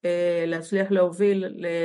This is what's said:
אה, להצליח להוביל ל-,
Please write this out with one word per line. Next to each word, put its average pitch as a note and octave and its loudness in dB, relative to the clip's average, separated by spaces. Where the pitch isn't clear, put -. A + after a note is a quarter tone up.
אה, F3 0
להצליח E3 -2
להוביל F#3+ 2
ל-, - -8